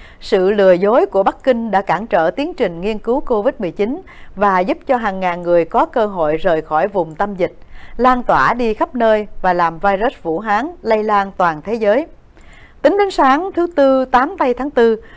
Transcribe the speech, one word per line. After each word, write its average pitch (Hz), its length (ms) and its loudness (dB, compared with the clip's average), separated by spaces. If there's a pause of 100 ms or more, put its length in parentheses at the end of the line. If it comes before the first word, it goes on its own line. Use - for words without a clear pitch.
(200)
Sự 190 300 0
lừa 202 220 6
dối 208 340 2
của 196 160 0
Bắc 247 220 0
Kinh 233 260 0
đã 190 120 2
cản 196 240 -2
trở 170 240 2
tiến 302 240 -4
trình 175 260 -4
nghiên 208 180 -4
cứu 240 220 -2
covid 226 380 -2
mười 185 120 -4
chín 233 320 -4 (340)
và 190 240 2
giúp 254 260 -2
cho 269 100 0
hàng 202 240 -4
ngàn 175 220 -4
người 175 220 2
có 247 220 0
cơ 240 200 -2
hội 165 300 -2
rời 160 260 0
khỏi 156 260 -2
vùng 170 260 -4
tâm 202 200 -4
dịch, 175 200 -4 (420)
lan 254 260 2
tỏa 160 320 2
đi 233 200 -2
khắp 339 200 -4
nơi 220 320 2 (160)
và 185 100 2
làm 165 260 0
virus 196 440 -2
Vũ 165 160 -2
Hán 220 300 -2 (140)
lây 214 220 0
lan 202 320 0
toàn 160 260 0
thế 202 120 -6
giới. 220 320 0 (760)
Tính 359 160 4
đến 403 120 2
sáng 320 420 2
thứ 339 140 -2 (100)
Tư, 269 280 4
tám 262 340 0
tây 262 160 0
tháng 269 160 -8
tư, 233 300 2 (160)